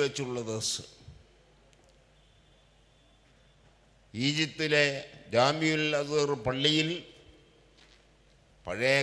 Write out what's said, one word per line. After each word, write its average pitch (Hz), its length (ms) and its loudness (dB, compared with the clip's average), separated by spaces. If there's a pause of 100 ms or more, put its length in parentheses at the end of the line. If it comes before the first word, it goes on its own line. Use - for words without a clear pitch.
വെച്ചുള്ള 131 360 -4 (120)
ദർസ്, - 320 -4 (3250)
ഈജിപ്തിലെ 147 720 0 (480)
ജാമിയുൽ 156 500 2 (140)
അസ്ഹർ 143 320 0 (160)
പള്ളിയിൽ 151 420 2 (1800)
പഴയ 123 380 2